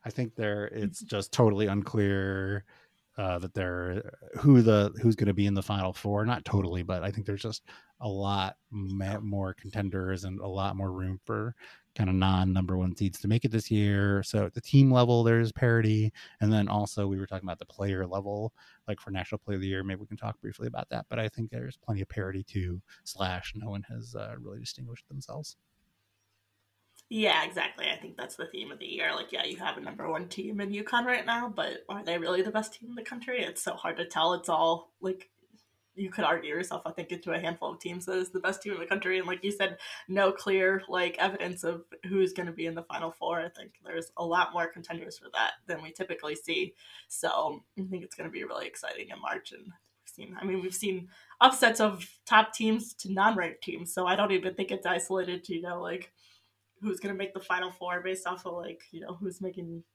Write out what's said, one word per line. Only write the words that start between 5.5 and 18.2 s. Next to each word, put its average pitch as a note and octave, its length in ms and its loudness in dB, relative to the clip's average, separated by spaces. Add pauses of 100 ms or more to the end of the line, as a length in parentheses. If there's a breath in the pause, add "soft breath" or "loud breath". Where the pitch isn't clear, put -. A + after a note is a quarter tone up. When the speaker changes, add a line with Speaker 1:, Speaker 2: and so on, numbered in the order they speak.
Speaker 1:
the G2 100 2
Final F#2+ 300 0
Four. G2+ 320 0
Not A#2+ 200 -2
totally, F2+ 380 2
but F2+ 200 -2
I G2+ 80 -2
think G2 140 -6
there's G2+ 160 -4
just A2 220 -8 (360 loud breath)
a B2 80 -4
lot G2 500 0 (140)
ma-, G2 340 -2
Speaker 2:
Yeah. G2+ 140 -2
Speaker 1:
more G2+ 340 -2
contenders F#2+ 680 -4
and F#2+ 160 -6
a G2 80 -8
lot G2 280 -2
more F#2+ 160 -2
room F#2 340 -4
for A2 300 -2 (400 loud breath)
kinda F#2+ 160 2
non-number F#2 640 4
one F#2 200 0
seeds F#2+ 240 -2
to - 80 -2
make A2 180 2
it A2 60 2
this A2 180 0
year. G2+ 540 4
So G#2 240 0
at - 80 -8
the A#2 60 -8
team C#3 300 8
level, B2 320 8
there's A#2 280 6
parity. A2 600 4 (300 loud breath)
And G#2+ 100 6
then G#2 160 6
also G#2 380 0
we G2 140 0
were G2 80 -6
talking F#2+ 200 -8
about F2 120 -6
the - 80 -14
player F#2+ 400 -2
level, G2+ 440 -4 (360 loud breath)